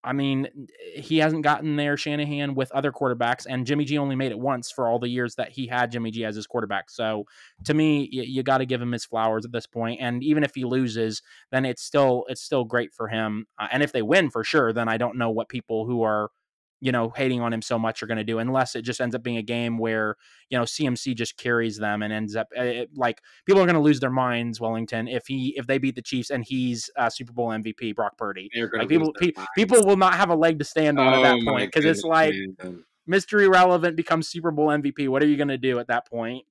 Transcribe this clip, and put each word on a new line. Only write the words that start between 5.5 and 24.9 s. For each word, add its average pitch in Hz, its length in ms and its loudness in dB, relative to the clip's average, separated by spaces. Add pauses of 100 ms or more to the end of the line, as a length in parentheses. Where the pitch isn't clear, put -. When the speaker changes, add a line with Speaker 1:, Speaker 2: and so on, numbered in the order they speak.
Speaker 1:
he 131 160 -8
had 123 240 0
Jimmy 117 220 -6
G 113 120 -6
as 107 120 -6
his 107 100 -10
quarterback. 101 420 -6
So, 110 360 -4 (400)
to 147 100 0
me, 151 380 2
y-, 131 100 -6
you 131 200 -6
gotta 131 240 0
give 127 160 -2
him 120 80 -4
his 120 140 -6
flowers 110 400 -2
at 120 80 -14
this 117 140 -8
point, 117 340 -6
and 123 220 -4
even 151 200 2
if 139 120 -2
he 127 100 -6
loses, 117 580 -2 (280)
then 131 140 0
it's 123 180 -6
still, 131 460 2
it's 127 140 -10
still 131 220 0
great 120 280 -2
for 110 160 -8
him. 110 380 -4 (120)
Uh, 107 120 -6
and 135 120 0
if 143 80 0
they 120 120 0
win, 147 280 2
for 110 140 -4
sure, 123 280 2
then 117 160 -2
I 113 80 0
don't 120 220 -4
know 117 120 0
what 110 180 -4
people 113 380 -6
who 120 160 -2
are 107 280 0 (520)
you 131 80 0
know, 117 200 0
hating 127 300 -2
on 117 120 -2
him 113 100 -4
so 120 160 -2
much 113 240 -4
are 110 60 -10
gonna 110 160 -4
do, 113 160 -2
unless 127 340 0
it 117 80 -8
just 120 180 -6
ends 120 140 -2
up 117 80 -6
being 120 140 -4
a 113 60 -4
game 117 360 -4
where, 110 380 -2 (340)
you 127 80 0
know, 117 60 2
C 151 200 -4
M 123 120 0
C 131 180 -4
just 113 220 -6
carries 117 420 -2
them 104 240 -2
and 107 100 -4
ends 107 220 -4
up, 110 140 -4 (100)
uh, 127 40 -2
it, 123 340 -4
like, 123 260 -2 (240)
people 196 160 8
are 180 40 6
gonna 170 140 4
lose 147 200 6
their 131 100 0
minds, 120 500 0
Wellington, 113 460 -4